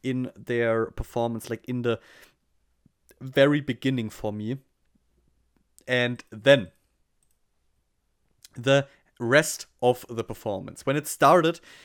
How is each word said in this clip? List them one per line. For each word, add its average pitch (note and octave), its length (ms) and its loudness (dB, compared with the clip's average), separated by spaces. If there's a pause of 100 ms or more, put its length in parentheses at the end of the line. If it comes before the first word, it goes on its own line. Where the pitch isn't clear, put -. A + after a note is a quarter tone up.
in B2+ 340 -4
their A2+ 540 -2
performance, A#2 580 -6
like, A2+ 160 -8
in B2 160 -6
the A#2 180 0 (1200)
very C#3 400 4
beginning C3 480 -4
for G#2 240 -8
me. G#2+ 240 -6 (1300)
And B2 420 -2
then A2+ 420 4 (1900)
the C3+ 280 2 (340)
rest C3+ 460 2 (160)
of B2 260 2
the A2+ 160 -8
performance. - 600 -10
When C#3 100 0
it C#3+ 100 -6
started, D#3+ 540 4 (240)